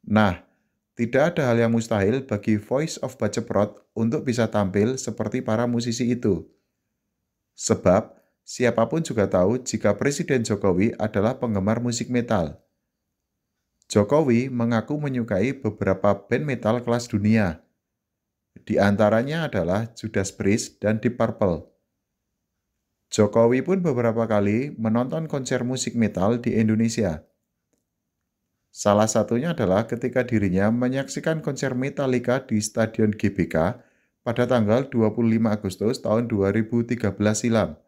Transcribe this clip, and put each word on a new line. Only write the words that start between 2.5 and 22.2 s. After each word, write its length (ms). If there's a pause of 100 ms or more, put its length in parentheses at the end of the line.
Voice 400
of 160
Baceprot 800
untuk 320
bisa 240
tampil 480
seperti 400
para 240
musisi 480
itu. 320 (1120)
Sebab, 560 (320)
siapapun 560
juga 240
tahu 400
jika 320
Presiden 480
Jokowi 560
adalah 400
penggemar 400
musik 320
metal. 480 (1300)
Jokowi 640
mengaku 480
menyukai 560
beberapa 720
band 160
metal 400
kelas 240
dunia. 560 (880)
Di 240
antaranya 720
adalah 480
Judas 320
Priest 480
dan 240
Deep 160
Purple. 480 (1400)